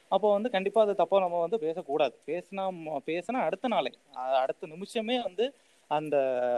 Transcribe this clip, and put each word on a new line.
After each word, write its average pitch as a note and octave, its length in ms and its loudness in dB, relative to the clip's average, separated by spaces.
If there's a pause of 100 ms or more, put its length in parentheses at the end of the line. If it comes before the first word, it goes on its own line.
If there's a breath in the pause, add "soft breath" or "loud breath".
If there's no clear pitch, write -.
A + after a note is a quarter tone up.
அப்போ G3+ 240 2
வந்து G#3+ 180 0
கண்டிப்பா G3 320 2
அது G#3 120 2
தப்பா F#3 240 4
நம்ம F3 220 0
வந்து E3+ 180 0
பேசக்கூடாது. D#3 560 0 (120)
பேசினா F3+ 460 -6
ம-, D#3+ 340 -8
பேசினா F3 300 -4
அடுத்த F#3+ 320 -2
நாளே, E3 240 0 (240)
அ-, C3 200 0
அடுத்த C3+ 300 0
நிமிஷமே G#3+ 560 -4
வந்து G3+ 240 -2 (440)
அந்த D3+ 260 0 (420)